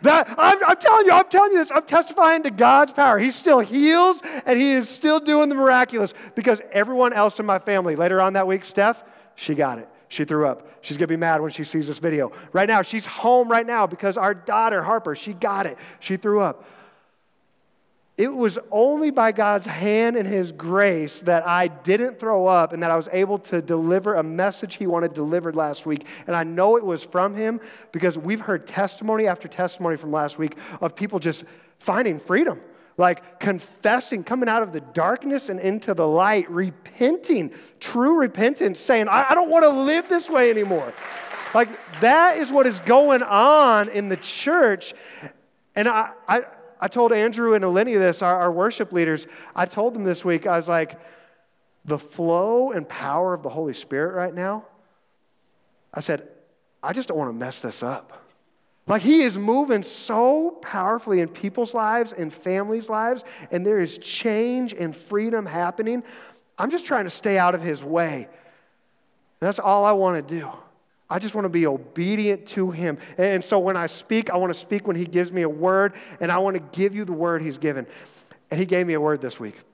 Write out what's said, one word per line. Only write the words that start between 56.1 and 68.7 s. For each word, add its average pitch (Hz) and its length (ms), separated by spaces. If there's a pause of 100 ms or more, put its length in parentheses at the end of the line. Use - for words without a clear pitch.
"I 156 120
just 247 140
don't 165 100
wanna 127 160
mess 123 280
this 120 220
up." 131 300 (760)
Like, 196 160
he 302 180
is 214 160
moving 226 460
so 285 800
powerfully 202 580
in 165 100
people's 220 460
lives, 226 360
in 165 200
families' 208 580
lives, 226 340 (280)
and 175 120
there 208 160
is 165 200
change 233 760
and 170 220
freedom 214 500
happening. 185 580 (540)
I'm 226 140
just 349 160
trying 240 160
to 175 80
stay 196 260
out 180 160
of 170 80
his 151 220
way. 151 440 (1120)